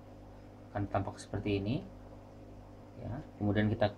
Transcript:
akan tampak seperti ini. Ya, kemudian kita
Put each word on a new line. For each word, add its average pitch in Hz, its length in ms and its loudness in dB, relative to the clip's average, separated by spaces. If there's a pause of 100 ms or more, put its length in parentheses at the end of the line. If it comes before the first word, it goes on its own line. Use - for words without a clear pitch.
(760)
akan 98 160 0
tampak 98 320 2
seperti 101 400 2
ini. 113 240 0 (1120)
Ya, 117 240 -4 (160)
kemudian 104 320 6
kita 104 280 4